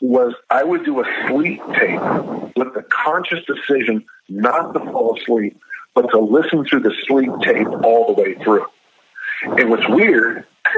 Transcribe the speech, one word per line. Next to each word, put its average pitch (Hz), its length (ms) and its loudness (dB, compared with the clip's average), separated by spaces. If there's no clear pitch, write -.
was 123 320 2
I 131 160 2
would 180 180 -2
do 294 160 -2
a 233 60 -2
sleep 277 340 -2
tape 202 260 0
with 127 160 -4
the - 160 -8
conscious 170 560 -2
decision 120 580 -2
not 120 460 -2
to 113 80 -2
fall 117 360 -2
asleep, 110 400 -2
but 123 140 2
to 113 100 4
listen 156 460 2
to 139 160 2
the 107 120 0
sleep 131 240 2
tape 110 260 2
all 113 280 4
the 101 80 2
way 95 140 0
through. 104 300 2
And - 260 0
what's - 180 2
weird 156 580 2